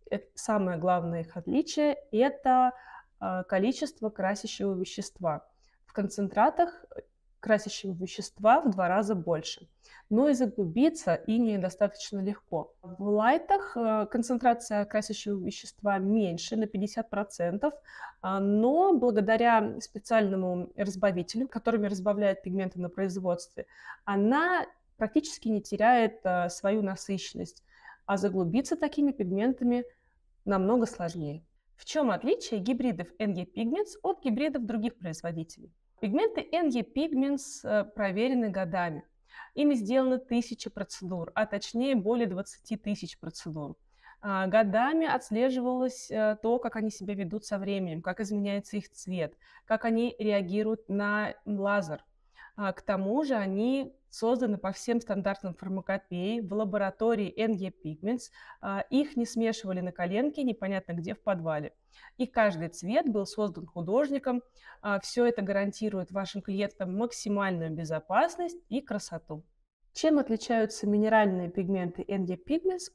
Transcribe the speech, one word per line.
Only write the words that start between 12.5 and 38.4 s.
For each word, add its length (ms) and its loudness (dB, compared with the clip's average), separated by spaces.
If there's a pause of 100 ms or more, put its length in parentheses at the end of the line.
В 260 -8
лайтах, 680 2
э, 340 0
концентрация 720 2
красящего 600 -4
вещества 540 -4
меньше 580 0
на 100 0
пятьдесят 420 -4
процентов, 640 -2 (480)
а, 200 -2
но 540 6
благодаря 840 4
специальному 960 0
разбавителю, 720 -2
которыми 400 0
разбавляют 560 0
пигменты 380 -4
на 80 -4
производстве, 800 -4 (380)
она 640 2 (300)
практически 520 -2
не 120 0
теряет, 640 4
э, 240 2
свою 340 0
насыщенность, 800 -6 (440)
а 100 0
заглубиться 600 0
такими 360 0
пигментами 720 0 (600)
намного 420 4
сложнее. 580 -6 (320)
В 80 -20
чем 260 0
отличие 480 0
гибридов 500 -2 (100)
N 160 -2
E 100 -4
Pigments 580 -4
от 220 -4
гибридов 400 0
других 340 -2
производителей? 760 -8 (280)
Пигменты 520 0
N 160 2
E 140 0
Pigments, 800 -2
э, 200 2
проверены 640 0